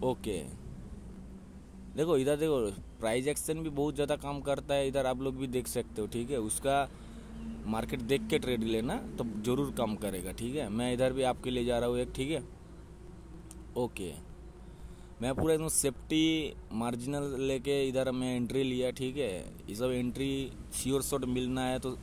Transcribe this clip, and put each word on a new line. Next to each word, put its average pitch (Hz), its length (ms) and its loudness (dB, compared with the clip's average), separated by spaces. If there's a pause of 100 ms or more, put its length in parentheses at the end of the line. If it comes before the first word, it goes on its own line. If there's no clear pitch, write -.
ओके। 113 340 0 (1600)
देखो 160 200 6
इधर 135 200 6
देखो, 151 220 4 (420)
price 117 260 2
action 156 360 0
भी 160 80 -2
बहुत 143 240 2
ज़्यादा 143 220 2
काम 143 240 -4
करता 139 340 0
है, 139 140 4
इधर 131 180 2
आप 127 160 2
लोग 135 140 0
भी 135 120 -2
देख 123 200 0
सकते 117 320 -2
हो, 104 60 0
ठीक 120 240 -2
है। 139 100 2
उसका 135 480 2 (760)
market 113 360 0
देख 113 260 2
के 151 100 4
trade 120 260 2
लेना 113 320 2 (220)
तो 143 60 0 (180)
ज़रूर 127 340 2
काम 110 200 2
करेगा, 92 360 -4
ठीक 117 240 -4
है। 135 140 -2
मैं 120 220 2
इधर 127 200 4
भी 131 100 2
आपके 127 280 2
लिए 123 140 2
जा 120 140 4
रहा 120 100 4
हूँ 123 100 2
एक, 127 160 0
ठीक 135 160 0
है, 147 120 0 (1300)
ओके। 104 360 -2 (1080)
मैं 131 120 2
पूरा 160 200 6
एकदम 156 160 2
safety 160 840 4 (200)
marginal 123 680 0
लेके 135 480 2
इधर 131 240 2
मैं 127 240 2
entry 120 260 2
लिया, 127 300 2
ठीक 131 240 -2
है। 120 180 0 (340)
ये 95 60 -4
सब 123 180 2
entry 127 580 0 (240)
sure 131 280 2
shot 131 240 0
मिलना 127 400 2
है 127 120 2
तो 123 240 -2